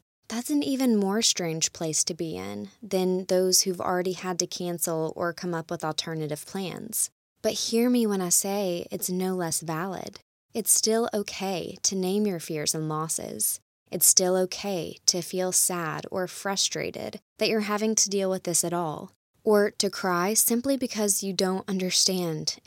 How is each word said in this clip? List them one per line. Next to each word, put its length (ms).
that's 160
an 140
even 340
more 240
strange 540
place 300
to 100
be 240
in 320
than 440
those 340
who've 220
already 300
had 260
to 80
cancel 680
or 200
come 180
up 180
with 140
alternative 640
plans. 640
But 100
hear 380
me 160
when 160
I 80
say 600
it's 200
no 240
less 260
valid. 600
It's 180
still 400
okay 720
to 120
name 320
your 140
fears 340
and 140
losses. 720
It's 160
still 320
okay 640
to 160
feel 320
sad 580
or 160
frustrated 920
that 140
you're 100
having 360
to 120
deal 220
with 140
this 200
at 80
all, 400
or 280
to 180
cry 420
simply 460
because 440
you 120
don't 340
understand 880